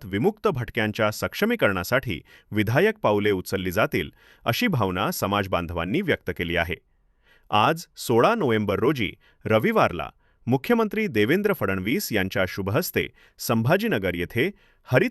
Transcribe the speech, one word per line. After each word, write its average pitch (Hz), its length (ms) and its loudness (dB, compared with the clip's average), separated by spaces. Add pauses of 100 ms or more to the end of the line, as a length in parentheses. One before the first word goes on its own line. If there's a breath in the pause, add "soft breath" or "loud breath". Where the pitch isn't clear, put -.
विमुक्त 113 440 0
भटक्यांच्या 113 600 0
सक्षमीकरणासाठी 110 1080 -2 (300 soft breath)
विधायक 123 480 2
पावले 104 320 2
उचलली 95 400 -2
जातील, 92 400 0 (340 soft breath)
अशी 123 220 0
भावना 110 440 0
समाज 101 380 0
बांधवांनी 87 520 -2
व्यक्त 139 360 -2
केली 85 200 -4
आहे. 85 200 -2 (760 soft breath)
आज 135 340 2 (120)
सोळा 131 380 4
नोव्हेंबर 110 440 2
रोजी 120 340 0 (320 soft breath)
रविवारला 110 680 2 (360)
मुख्यमंत्री 214 600 0
देवेंद्र 160 460 2
फडणवीस 101 600 -4
यांच्या 95 360 0
शुभहस्ते 101 600 -2 (300 soft breath)
संभाजीनगर 120 760 0
येथे 101 360 -2 (340 soft breath)
हरित 170 260 2